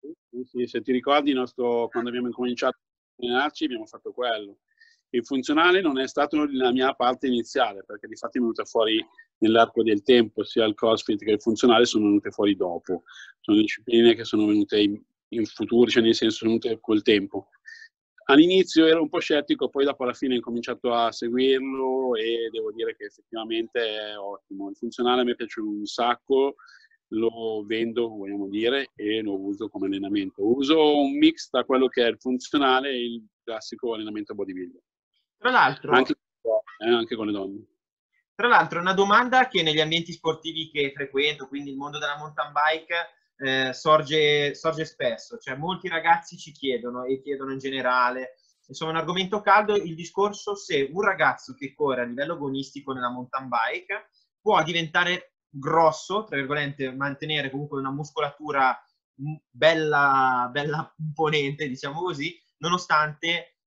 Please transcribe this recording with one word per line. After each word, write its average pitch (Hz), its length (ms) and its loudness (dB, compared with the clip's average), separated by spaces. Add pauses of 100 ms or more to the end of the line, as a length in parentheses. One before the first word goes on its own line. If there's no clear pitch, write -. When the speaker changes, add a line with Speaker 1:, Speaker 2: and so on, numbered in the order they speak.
Speaker 1:
Sì, 135 440 -14
sì, 123 220 -4
se 117 140 -4
ti 113 100 -6
ricordi, 143 400 2
il 131 60 0
nostro, 120 520 -2
quando 120 200 -4
abbiamo 123 200 -4
incominciato 123 500 -4
a - 440 -20
allenarci, 131 420 -2
abbiamo 120 200 -6
fatto - 280 -14
quello. 107 480 -6 (540)
Il 120 120 0
funzionale 156 560 2
non 139 160 0
è 131 100 -2
stato 147 420 0
la 127 220 0
mia 131 220 2
parte 127 320 0
iniziale, 117 580 -2
perché 104 220 -16
di 107 100 -16
fatto - 220 -6
è - 20 2
venuta 113 240 0
fuori 110 400 0 (340)
nell'arco 113 440 4
del 107 200 2
tempo, 117 400 4
sia 110 220 0
il 107 80 2
CrossFit 110 500 0
che 107 100 0
il 104 80 2
funzionale 117 440 6
sono 110 220 2
venute 101 240 2
fuori 101 260 2
dopo. 87 460 -4 (380)
Sono 104 180 4
discipline 117 560 4
che 113 100 -4
sono 107 220 2
venute 104 340 2
in, 104 180 2 (300)
in 110 160 -2
futuro, 117 460 2
cioè 120 120 4
nel 113 120 4
senso 113 240 0
sono 113 140 0
venute 113 280 -2
col 107 220 0
tempo. 98 460 0 (760)
All'inizio 285 600 6
ero 160 160 6
un 147 80 -2
po' 175 80 -4
scettico, 147 500 0
poi 139 160 0
dopo 135 200 -2
alla 123 100 -2
fine 131 180 -2
ho 127 40 2
incominciato 120 580 -4
a 117 180 2
seguirlo 131 1040 0
e 113 360 -2
devo 110 220 -6
dire 113 240 -6
che - 80 -14
effettivamente 113 760 -6 (320)
è 104 40 -12
ottimo. 98 540 -10
Il 101 60 -14
funzionale 123 440 -2
a 123 40 2
me 120 100 0
piace 113 260 -10
un 104 240 -6
sacco, 131 680 0 (540)
lo 113 580 -4
vendo, 113 420 -2
vogliamo 101 400 -8
dire, 120 460 -2
e 107 260 -2
lo 101 180 -4
uso 101 300 -6
come 98 200 -6
allenamento. 98 540 -4
Uso 147 580 4
un 139 180 0
mix 160 320 2
tra 127 140 0
quello 131 240 2
che 123 140 0
è 117 60 4
il 113 100 -2
funzionale 131 720 0
e 123 160 -4
il 117 220 -10 (180)
classico 113 480 -8
allenamento 107 420 -8
bodybuilding. 92 460 -10 (640)
Speaker 2:
Tra 247 80 0
l'altro 156 400 2
Speaker 1:
Anche, - 240 4 (640)
eh, 110 100 -4
anche 117 280 0
con 110 100 -6
le 107 60 -2
donne. 98 340 -8 (640)
Speaker 2:
Tra 214 140 -2
l'altro, 170 320 4
una 185 160 0
domanda 208 540 4
che 170 160 0
negli 156 160 2
ambienti 165 320 -2
sportivi 160 580 -6
che 143 240 -2
frequento, 143 540 -4
quindi 143 220 -12
il 135 60 -12
mondo 147 220 -10
della 147 180 -6
mountain 151 360 -10
bike, 160 420 -2 (440)
eh, 131 340 -2
sorge, 147 800 2
sorge 156 300 -4
spesso. 120 540 -6
Cioè, 131 180 -12
molti 180 320 -6
ragazzi 165 500 0
ci 151 140 -18
chiedono, 123 500 -6
e 135 180 -4
chiedono 135 300 -8
in 135 80 -8
generale, 127 800 -2 (320)
insomma, 160 240 -8
è - 20 -4
un 165 60 0
argomento 185 400 -4
caldo, 208 340 4
il 170 220 -2
discorso 202 580 -4
se 139 380 -2
un 185 100 -4
ragazzo 156 520 0
che 139 200 -14
corre 131 280 -2
a - 20 -2
livello 139 300 -6
agonistico 135 580 -8
nella 127 180 -4
mountain 127 380 -10
bike 147 640 -6 (300)
può 190 220 2
diventare 175 760 -2 (100)
grosso, 165 760 2
tra 160 140 -8
virgolette, 139 560 -4
mantenere 143 580 -4
comunque 143 300 -8
una 135 100 -6
muscolatura, 143 920 -2 (400)
mm, 151 140 -8 (160)
bella, 139 1000 2
bella 147 460 -6
imponente, 151 720 -2
diciamo 143 320 -8
così, 170 400 -6 (180)
nonostante, 165 920 -2 (140)